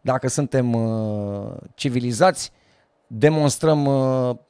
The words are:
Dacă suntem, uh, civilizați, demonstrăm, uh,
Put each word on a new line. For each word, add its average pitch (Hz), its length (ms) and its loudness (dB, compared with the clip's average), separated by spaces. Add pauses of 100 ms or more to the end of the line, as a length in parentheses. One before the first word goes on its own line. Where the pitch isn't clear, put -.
Dacă 131 260 -2
suntem, 127 460 0
uh, 107 800 -4 (220)
civilizați, 123 760 0 (560)
demonstrăm, 151 800 2
uh, 131 500 0 (140)